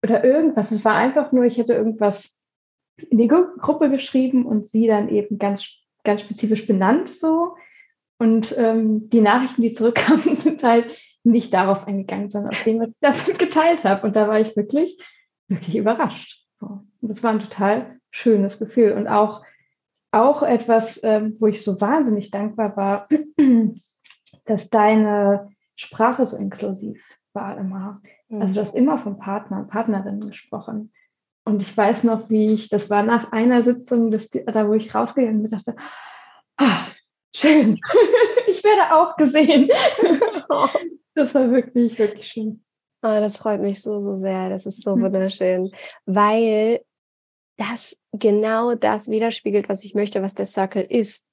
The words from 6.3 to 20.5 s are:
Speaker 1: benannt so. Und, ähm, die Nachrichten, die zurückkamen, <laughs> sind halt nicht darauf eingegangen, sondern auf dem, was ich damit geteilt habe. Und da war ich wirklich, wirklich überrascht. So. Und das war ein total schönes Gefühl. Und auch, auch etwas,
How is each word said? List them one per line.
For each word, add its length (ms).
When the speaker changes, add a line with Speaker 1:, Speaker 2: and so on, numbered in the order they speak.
Speaker 1:
benannt 420
so. 480
Und, 380
ähm, 540
die 100
Nachrichten, 420
die 120
zurückkamen, 640
<laughs> 0
sind 260
halt 340
nicht 300
darauf 340
eingegangen, 440
sondern 240
auf 80
dem, 180
was 120
ich 80
damit 380
geteilt 460
habe. 220
Und 100
da 120
war 120
ich 160
wirklich, 420
wirklich 280
überrascht. 680
So. 60
Und 100
das 120
war 100
ein 80
total 580
schönes 480
Gefühl. 340
Und 160
auch, 340
auch 300
etwas, 600